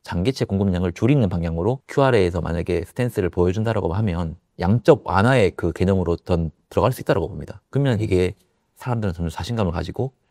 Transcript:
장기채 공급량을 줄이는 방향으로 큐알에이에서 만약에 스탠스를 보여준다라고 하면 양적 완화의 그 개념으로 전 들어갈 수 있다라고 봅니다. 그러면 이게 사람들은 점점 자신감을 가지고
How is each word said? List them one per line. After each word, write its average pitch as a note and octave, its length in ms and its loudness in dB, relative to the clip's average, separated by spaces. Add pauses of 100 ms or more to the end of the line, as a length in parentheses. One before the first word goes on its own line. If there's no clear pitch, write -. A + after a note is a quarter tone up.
장기채 A2+ 440 -2
공급량을 F#2 480 0
줄이는 A#2+ 360 2
방향으로 E2+ 580 -2
큐알에이에서 G2+ 540 2
만약에 E2 440 -2
스탠스를 A#2 440 -4
보여준다라고 F#2+ 640 0
하면 F2 440 -2 (220)
양적 A2 460 4
완화의 G2+ 460 4
그 E2+ 200 -2
개념으로 F2+ 440 0
전 E2 340 -2 (200)
들어갈 G2 220 2
수 - 100 -8
있다라고 G2 260 -2
봅니다. D2+ 420 -12
그러면 C3+ 300 0
이게 F#2 340 0 (420)
사람들은 A2 380 -4
점점 E2+ 160 -4
자신감을 G2 420 -2
가지고 E2+ 420 -6 (180)